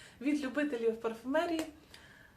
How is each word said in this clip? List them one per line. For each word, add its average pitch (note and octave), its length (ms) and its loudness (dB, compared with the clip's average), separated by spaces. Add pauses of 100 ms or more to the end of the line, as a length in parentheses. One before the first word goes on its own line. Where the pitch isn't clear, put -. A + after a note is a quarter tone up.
(200)
Від D4 240 2
любителів A#3 560 0
парфумерії, D#4 640 0 (720)